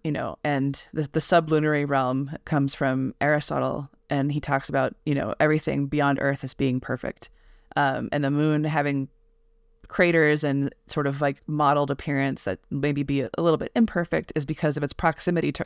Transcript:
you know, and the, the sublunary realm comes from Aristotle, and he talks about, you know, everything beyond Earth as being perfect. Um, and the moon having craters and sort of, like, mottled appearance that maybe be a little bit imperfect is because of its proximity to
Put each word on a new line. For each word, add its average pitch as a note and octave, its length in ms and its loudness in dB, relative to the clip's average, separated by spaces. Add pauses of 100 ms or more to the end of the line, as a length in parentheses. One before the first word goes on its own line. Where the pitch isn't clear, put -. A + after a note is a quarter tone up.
you D#3 80 -4
know, B2+ 320 -6
and C#3 500 -2
the, D3+ 180 -2
the - 80 -2
sublunary D3+ 680 2
realm C3+ 500 0 (100)
comes C#3 280 2
from C3 480 0
Aristotle, C#3+ 680 0 (200)
and C#3+ 220 0
he D3 80 -2
talks C#3 300 -2
about, C3+ 260 0 (100)
you D3 100 0
know, A2 240 -4
everything D3+ 480 2
beyond C#3+ 320 2
Earth C#3 240 -2
as C3+ 100 -8
being C3 260 0
perfect. - 500 -8 (460)
Um, C3+ 360 0
and D3 120 -2
the C#3 80 0
moon D3+ 320 2
having C#3+ 440 -2 (800)
craters D#3+ 560 4
and C#3 300 0 (140)
sort D3 180 -2
of, C#3 160 -2
like, C#3+ 260 -2
mottled D3 440 2
appearance C#3 540 -2
that F#2 140 -4 (100)
maybe C#3+ 340 -2
be C#3 180 -2
a - 200 -4
little E3 160 4
bit - 180 -6
imperfect F3 600 0
is D3 100 -2
because D3+ 320 -2
of D3 60 -4
its C#3 100 -4
proximity E3 580 0
to - 140 -4